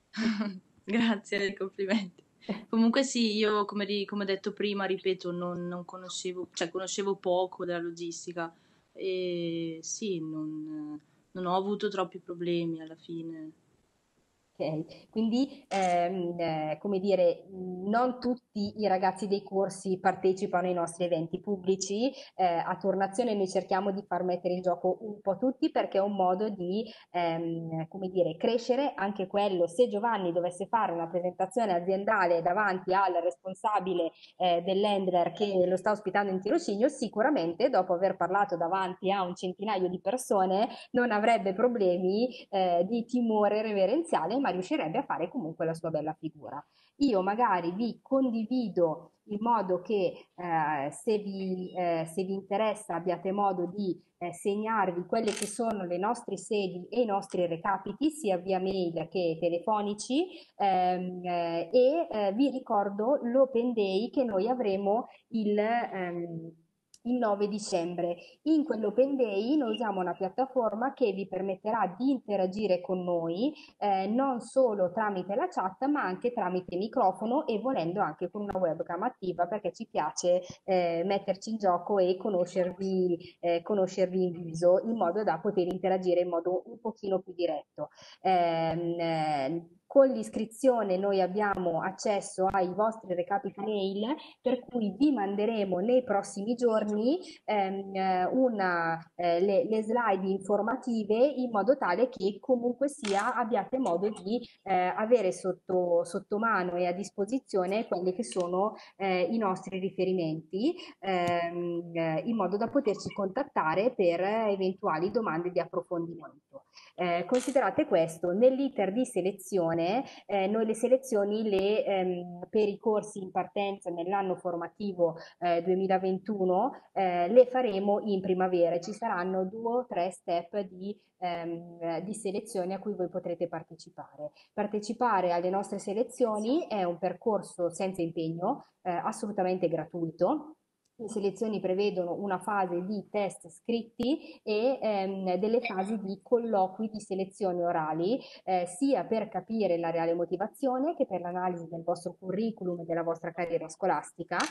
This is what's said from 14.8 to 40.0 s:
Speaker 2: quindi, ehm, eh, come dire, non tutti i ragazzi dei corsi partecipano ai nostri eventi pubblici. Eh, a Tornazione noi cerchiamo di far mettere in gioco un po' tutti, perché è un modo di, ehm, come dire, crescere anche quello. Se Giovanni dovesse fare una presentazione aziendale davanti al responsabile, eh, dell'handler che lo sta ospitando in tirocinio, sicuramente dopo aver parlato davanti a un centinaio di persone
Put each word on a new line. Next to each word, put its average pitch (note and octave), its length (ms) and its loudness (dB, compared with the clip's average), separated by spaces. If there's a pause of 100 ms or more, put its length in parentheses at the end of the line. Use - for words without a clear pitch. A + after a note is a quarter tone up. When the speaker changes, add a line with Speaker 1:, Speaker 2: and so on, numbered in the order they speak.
Speaker 2:
quindi, A3+ 580 0
ehm, F3 720 0
eh, D#3 400 -2
come G3+ 200 0
dire, F3+ 520 4
non G3 680 -2
tutti A3+ 640 -4
i G#3+ 40 4
ragazzi F#3+ 400 2
dei G3+ 160 0
corsi F#3+ 560 -2
partecipano F#3 680 2
ai F3+ 80 0
nostri E3+ 300 -2
eventi E3+ 360 -2
pubblici. G3 720 -2 (240)
Eh, F#3+ 80 2
a F3 320 0
Tornazione G3 580 0
noi F#3+ 140 0
cerchiamo F#3+ 440 0
di G3 140 -6
far F3+ 180 -2
mettere F3+ 280 0
in F3+ 80 -2
gioco F3+ 400 0
un G#3 220 -10
po' F#3+ 160 0
tutti, C4+ 320 0
perché C4+ 260 0
è F#3+ 60 4
un G3+ 120 0
modo F#3+ 360 2
di, F#3+ 340 -2 (280)
ehm, E3 760 -2
come F#3+ 200 -6
dire, E3+ 280 2
crescere B3 580 2
anche G3 320 -2
quello. F#3+ 400 2
Se G3 220 4
Giovanni G3+ 440 0
dovesse F3 340 -2
fare G#3 260 2
una E3+ 160 -2
presentazione F#3 640 0
aziendale F3+ 720 2
davanti F#3 500 0
al F#3 220 4
responsabile, F3+ 960 -2 (260)
eh, F3 240 4
dell'handler F#3+ 720 2
che F#3+ 340 2
lo F#3 120 2
sta G#3+ 140 0
ospitando G3+ 380 0
in F#3+ 120 -2
tirocinio, A3+ 460 2
sicuramente G#3+ 840 0
dopo F#3 240 2
aver F#3 220 2
parlato F#3 420 0
davanti F#3 520 -2
a G3 120 2
un F3+ 120 -4
centinaio F#3 540 -2
di F3+ 100 -4
persone G3 720 2 (220)